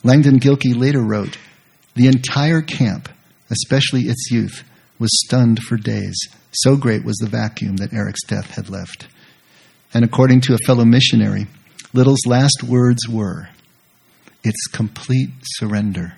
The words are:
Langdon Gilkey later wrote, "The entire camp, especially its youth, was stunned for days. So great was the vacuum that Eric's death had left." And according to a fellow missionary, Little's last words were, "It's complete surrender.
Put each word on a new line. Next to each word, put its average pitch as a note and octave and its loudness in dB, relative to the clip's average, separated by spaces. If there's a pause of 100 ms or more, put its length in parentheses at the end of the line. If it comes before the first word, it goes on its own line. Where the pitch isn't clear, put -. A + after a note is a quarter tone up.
Langdon C3+ 6
Gilkey C3 2
later C3+ 0
wrote, G#2+ -4 (580)
"The B2 4
entire C#3+ 2
camp, - -4 (420)
especially C3 -2
its A#2+ -6
youth, A2 -4 (360)
was A2+ -2 (140)
stunned A#2+ 2
for A#2+ -4
days. G#2 -6 (360)
So C3+ 2
great A#2 -2
was G#2+ -6
the G#2+ -6
vacuum G#2+ -6
that G2 -8
Eric's G2+ -8
death G2+ -8
had F#2+ -10
left." F#2+ -14 (880)
And A#2 4
according B2+ 4
to B2+ 2
a - -2
fellow A#2+ 4
missionary, G#2+ 2 (440)
Little's B2+ 2
last B2+ 2
words B2 0
were, G2 -6 (920)
"It's - -4
complete B2+ -4 (120)
surrender. G#2 -6